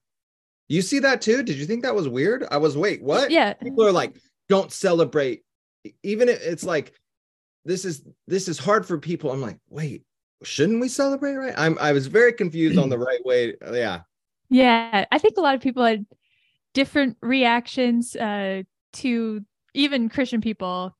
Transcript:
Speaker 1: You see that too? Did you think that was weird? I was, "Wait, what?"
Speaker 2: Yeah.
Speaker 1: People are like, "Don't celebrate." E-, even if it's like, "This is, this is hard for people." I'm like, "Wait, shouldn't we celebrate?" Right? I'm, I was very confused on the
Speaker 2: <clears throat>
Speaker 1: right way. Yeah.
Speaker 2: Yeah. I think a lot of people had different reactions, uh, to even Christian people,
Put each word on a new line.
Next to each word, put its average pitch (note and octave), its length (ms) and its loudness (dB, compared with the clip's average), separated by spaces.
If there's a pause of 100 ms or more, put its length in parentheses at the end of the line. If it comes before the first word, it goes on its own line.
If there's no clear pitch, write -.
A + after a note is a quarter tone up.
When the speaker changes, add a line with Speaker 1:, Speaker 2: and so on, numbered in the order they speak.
(680)
Speaker 1:
You D#3+ 120 0
see C#4 200 -2
that C4+ 200 2
too? B3 220 2
Did F3 140 -4
you C#3+ 100 -8
think A#3 160 -4
that B3 120 -2
was E3+ 140 -2
weird? F3 420 -2
I C#3+ 60 -2
was, D3 220 0
"Wait, E3 240 -2
what?" G3+ 280 0
Speaker 2:
Yeah. C#4 240 2
Speaker 1:
People A#3 300 0
are G3+ 80 4
like, D3 240 0 (320)
"Don't F#3+ 240 2
celebrate." D3+ 720 0 (420)
E-, - 80 -18 (100)
even A3 280 2
if G#3+ 100 0
it's E3 240 -6
like, E3 300 -4 (720)
"This F#3 180 -4
is, E3 220 -8 (200)
this F#3+ 220 -4
is D#3 100 -6
hard G3 280 0
for F3 100 -4
people." D3+ 360 -6
I'm C3+ 100 -6
like, G#2 160 -10 (100)
"Wait, D3 360 -10 (400)
shouldn't G#3+ 360 0
we B3+ 80 -2
celebrate?" C#4 460 -2
Right? C4+ 240 -8
I'm, D#3+ 200 2
I D3 140 2
was C#3 140 0
very A3+ 260 6
confused E3 460 0
on C3+ 100 2
the B2+ 100 -2
Speaker 2:
<clears throat> - 0 -
Speaker 1:
right B2 280 -2
way. B2 340 2
Yeah. G#2 420 -4 (460)
Speaker 2:
Yeah. A3+ 640 4
I D4+ 80 2
think G#4+ 180 2
a F#4 60 0
lot C#4 140 4
of A#3+ 40 -4
people B3+ 240 0
had A3 220 2 (640)
different C4+ 480 0
reactions, A#3+ 960 0
uh, G3+ 460 -4 (320)
to A3+ 500 -4 (300)
even C#4 340 0
Christian A#3+ 320 -2
people, F#3 600 -6